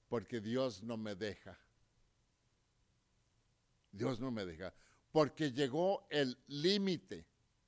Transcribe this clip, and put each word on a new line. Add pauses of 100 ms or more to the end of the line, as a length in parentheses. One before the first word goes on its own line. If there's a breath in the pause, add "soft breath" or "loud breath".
Porque
Dios
no
me
deja. (2250)
Dios
no
me
deja. (380)
Porque
llegó
el
límite. (420)